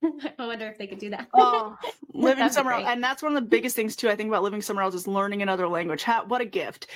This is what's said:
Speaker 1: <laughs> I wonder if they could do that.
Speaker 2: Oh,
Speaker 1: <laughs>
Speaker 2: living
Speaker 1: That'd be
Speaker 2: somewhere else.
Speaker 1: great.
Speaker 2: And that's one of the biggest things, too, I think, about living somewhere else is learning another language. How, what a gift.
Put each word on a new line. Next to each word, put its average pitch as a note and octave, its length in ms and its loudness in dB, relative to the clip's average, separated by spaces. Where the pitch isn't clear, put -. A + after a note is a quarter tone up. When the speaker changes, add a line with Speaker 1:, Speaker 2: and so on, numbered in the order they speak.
Speaker 1:
<laughs> D4 360 -4
I B3 80 -8
wonder A3+ 220 -6
if G#3+ 100 -14
they G3+ 80 -8
could G3 120 -14
do G#3 120 -10
that. A3 240 -8
Speaker 2:
Oh, A#3+ 420 6
Speaker 1:
<laughs> - 200 -20
Speaker 2:
living C4 240 4
Speaker 1:
That'd A#3 140 4
be - 20 -4
Speaker 2:
somewhere C4+ 200 2
else. G3 100 -2
Speaker 1:
great. B3 80 0
Speaker 2:
And A#3+ 120 -2
that's C4+ 180 -2
one D4 140 0
of C4+ 60 2
the G#3+ 60 -6
biggest A#3 280 2
things, G#3+ 200 -2
too, A#3 120 0
I G#3 80 2
think, G#3+ 120 -4
about G3+ 140 2
living G3+ 200 -2
somewhere G3 220 -2
else F#3 100 0
is F3+ 140 -6
learning G3+ 340 0
another F#3 260 0
language. E3+ 360 -2
How, A#3 200 0
what B3 160 -2
a A#3+ 60 -2
gift. D#3 500 -6